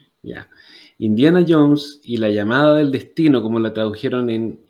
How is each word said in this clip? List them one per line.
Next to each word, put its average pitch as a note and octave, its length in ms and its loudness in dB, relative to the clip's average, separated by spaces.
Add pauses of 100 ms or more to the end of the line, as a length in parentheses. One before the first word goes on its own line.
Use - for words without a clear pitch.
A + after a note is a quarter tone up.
(220)
Ya. - 260 -16 (500)
Indiana C3 480 2
Jones D3 560 2
y A#2 140 -8
la A2 140 -2
llamada A#2+ 480 2
del D3 120 0
destino, C3 520 0
como A2+ 180 -2
la A2 120 -2
tradujeron A#2+ 560 -4
en A2+ 420 -6